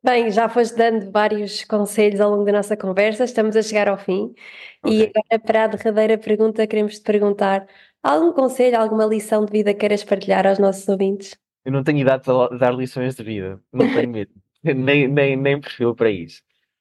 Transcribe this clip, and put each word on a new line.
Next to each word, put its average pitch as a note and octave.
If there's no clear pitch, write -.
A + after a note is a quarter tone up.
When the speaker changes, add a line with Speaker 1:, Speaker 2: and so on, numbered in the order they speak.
Speaker 1:
Bem, A#3
já A3
foste A#3
dando A3+
vários G#3
conselhos G#3
ao G#3
longo G#3
da G3+
nossa G#3
conversa, G#3
estamos A3
a A3
chegar G#3
ao G3
fim. G3+
E A3
Speaker 2:
Ok. G#3+
Speaker 1:
agora, A3
para A3
a -
derradeira G#3+
pergunta, A3
queremos G#3
te -
perguntar: G3+
há -
algum D#4+
conselho, B3
alguma A3
lição G#3+
de G3+
vida G#3
que G#3
queiras G#3
partilhar F#3+
aos G3
nossos G3
ouvintes? G3
Speaker 2:
Eu C3
não C#3
tenho D3
idade C3
para B2
dar B2
lições B2+
de A#2+
vida, G2
não C3
tenho B2+
Speaker 1:
<laughs> -
Speaker 2:
medo, G#2+
nem, C#3+
nem, C#3
nem C#3
perfil A#2+
para A2+
isso. F2